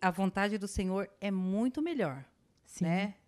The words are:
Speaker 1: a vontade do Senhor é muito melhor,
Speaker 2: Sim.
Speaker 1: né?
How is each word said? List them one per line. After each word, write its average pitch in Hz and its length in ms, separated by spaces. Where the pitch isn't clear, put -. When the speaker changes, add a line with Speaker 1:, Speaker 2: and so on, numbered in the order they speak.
Speaker 1:
a 185 100
vontade 196 460
do 202 120
Senhor 190 420
é 202 100
muito 196 520
melhor, 185 420
Speaker 2:
Sim. - 200
Speaker 1:
né? 196 300